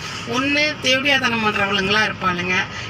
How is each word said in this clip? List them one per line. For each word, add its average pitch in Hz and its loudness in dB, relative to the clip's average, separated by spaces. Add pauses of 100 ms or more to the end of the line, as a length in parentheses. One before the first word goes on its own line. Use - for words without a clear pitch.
(300)
ஒண்ணு 277 2 (180)
தேவடியாத்தனம் 262 2
பண்றவளுங்களா 202 2
இருப்பாளுங்க, 180 -2 (360)